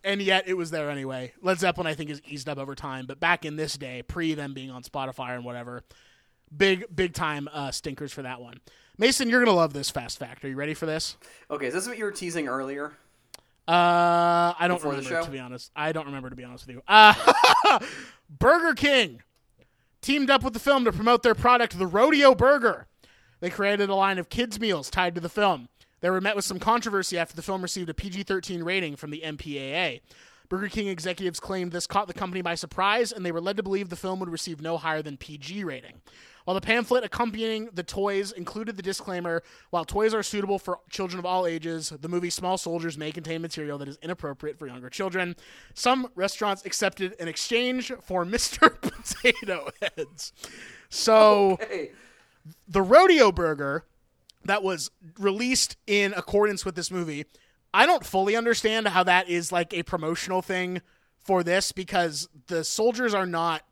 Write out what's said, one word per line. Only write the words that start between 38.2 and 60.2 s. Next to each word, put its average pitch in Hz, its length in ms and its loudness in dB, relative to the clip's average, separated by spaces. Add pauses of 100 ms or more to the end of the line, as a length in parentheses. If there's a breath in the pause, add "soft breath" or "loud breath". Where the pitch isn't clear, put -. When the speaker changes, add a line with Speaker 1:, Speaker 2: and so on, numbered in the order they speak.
Speaker 1:
included 208 460 -8
the 196 40 -12
disclaimer, 175 600 -6 (260 soft breath)
"While 170 160 -2
toys 220 300 2
are 214 80 -2
suitable 196 360 -2
for 180 200 -6 (100)
children 185 300 -6
of 175 80 -8
all 185 200 0
ages, 165 440 -6 (100)
the 160 80 -10
movie 175 220 -2
Small 180 260 -2
Soldiers 165 400 -4
may 156 160 -8
contain 165 300 -8
material 151 340 -8
that 139 120 -10
is 139 140 -14
inappropriate 151 560 -8
for 147 100 -12
younger 127 200 -14
children," 180 480 -4 (380 loud breath)
some 254 400 0
restaurants 196 500 -2
accepted 190 560 -2
an 165 80 -6
exchange 247 640 -2 (100)
for 180 220 0
<laughs> - 0 -
Mister - 460 4
Potato - 960 -2 (140)
Heads. 160 500 -8 (560 loud breath)
So, 208 720 6
Speaker 2:
Okay. 180 280 -6 (760 soft breath)
Speaker 1:
the 196 140 2
Rodeo 277 520 10
Burger 151 520 -2 (580)
that 202 200 0
was 180 280 -2 (280)
released 220 580 0 (100)
in 202 280 2
accordance 202 500 0
with 180 100 -6
this 170 160 -6
movie, 160 360 -6 (480 soft breath)
I 214 100 8
don't 339 220 4
fully 196 280 2
understand 226 540 0
how 185 160 2
that 180 240 4
is, 175 240 -2
like, 175 220 -2
a 170 80 -4
promotional 175 580 -4